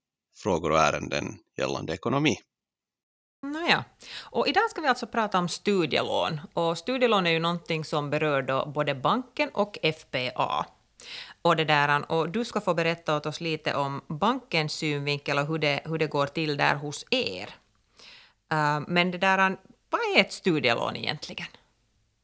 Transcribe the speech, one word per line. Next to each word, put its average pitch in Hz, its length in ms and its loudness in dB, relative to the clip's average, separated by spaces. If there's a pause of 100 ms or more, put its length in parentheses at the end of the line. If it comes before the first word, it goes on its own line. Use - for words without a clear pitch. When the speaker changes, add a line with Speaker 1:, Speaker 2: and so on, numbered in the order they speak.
(440)
Speaker 1:
frågor 82 280 0
och 80 80 6
ärenden 73 580 0 (200)
gällande 69 360 -2
ekonomi. 131 440 0 (1040)
Speaker 2:
Nåja, 285 440 0 (340)
och - 280 -4
idag 403 220 2
ska 349 120 -10
vi 302 60 -4
alltså 247 200 0
prata 214 320 0
om 175 100 0
studielån. 160 920 0 (120)
Och 165 240 0
studielån 233 500 2
är 165 40 4
ju 160 80 2
någonting 165 460 -2
som 147 240 -2
berör 147 320 2
då 135 340 -2
både 147 200 0
banken 220 580 -2
och 202 280 -2
F - 300 0
P 127 240 -2
A. - 300 -2 (760)
Och 170 140 6
det 156 100 0
där, 147 460 4
och 165 180 0
du 226 160 -2
ska 208 160 -4
få 180 120 0
berätta 165 440 0
åt 147 80 -4
oss 156 160 -6
lite 156 340 -2
om 139 300 -4 (140)
bankens 180 540 0
synvinkel 143 640 -2
och 143 100 0
hur 160 100 -2
det, 143 280 0
hur 160 120 -4
det 156 100 0
går 143 200 0
till 151 300 -2
där 143 180 2
hos 143 360 -8
er. 107 440 -4 (960)
Eh, 151 360 2
men 175 240 2
det 175 60 -4
där, 190 400 4 (320)
vad 403 120 0 (140)
är 247 40 6
ett 190 140 2
studielån 123 600 2
egentligen? 117 520 -8 (760)